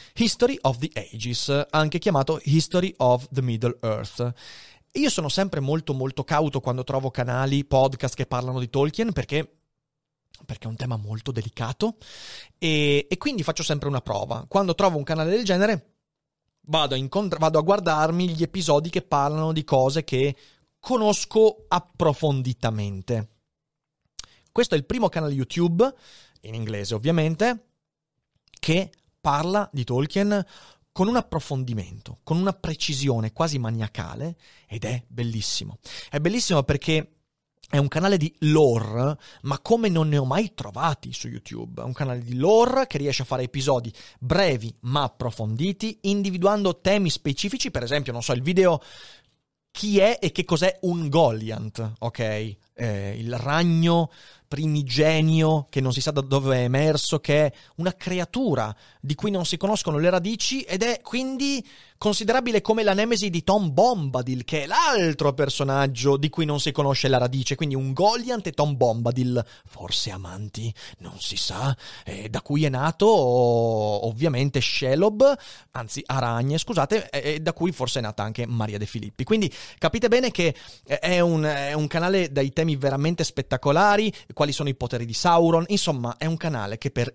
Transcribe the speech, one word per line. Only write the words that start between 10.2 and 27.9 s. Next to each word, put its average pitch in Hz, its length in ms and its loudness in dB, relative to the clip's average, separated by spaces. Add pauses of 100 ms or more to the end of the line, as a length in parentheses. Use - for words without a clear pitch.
perché - 180 -12
è 117 60 -6
un 110 60 -8
tema 123 200 -4
molto 107 360 -6
delicato 117 640 -4 (580)
e, 147 500 2
e 185 120 -2
quindi 262 240 -2
faccio 160 200 -2
sempre 147 280 -2
una 131 100 -2
prova. 113 480 -4
Quando 190 260 2
trovo 185 220 4
un 143 80 -2
canale 160 240 0
del 220 160 2
genere 196 520 2 (680)
vado 147 320 0
a - 20 0
incontra-, 165 420 -2
vado 160 200 4
a 151 40 4
guardarmi 170 680 2
gli 160 120 -2
episodi 160 460 0
che 143 140 -2
parlano 151 500 0
di 156 120 -2
cose 135 380 2
che 135 320 0 (440)
conosco 214 880 2
approfonditamente. 123 1700 -2 (1160)
Questo 233 220 2
è 156 40 2
il 139 60 -2
primo 233 240 -2
canale 156 240 -2
YouTube, 170 640 0 (460)
in 110 140 -14
inglese 107 420 -4
ovviamente, 165 720 0 (920)